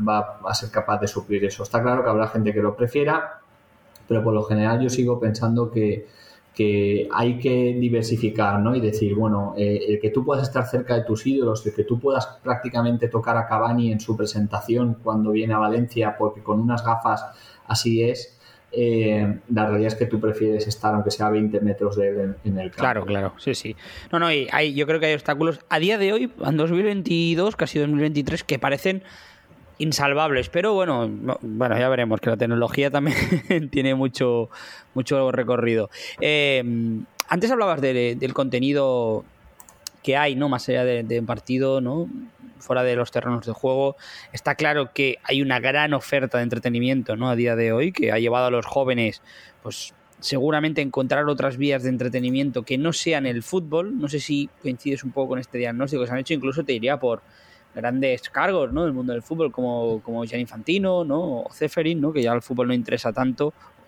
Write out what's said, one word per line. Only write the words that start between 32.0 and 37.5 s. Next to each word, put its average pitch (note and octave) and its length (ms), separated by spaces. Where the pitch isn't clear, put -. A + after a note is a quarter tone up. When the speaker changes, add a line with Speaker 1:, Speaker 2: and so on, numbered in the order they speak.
Speaker 2:
que B2 100
la A2+ 60
tecnología A#2 560
también C#3+ 240
<laughs> D#3 240
tiene C3+ 240
mucho, B2 540
mucho C3 380
recorrido. A#2+ 580
Eh, C#3+ 420
antes F#3 220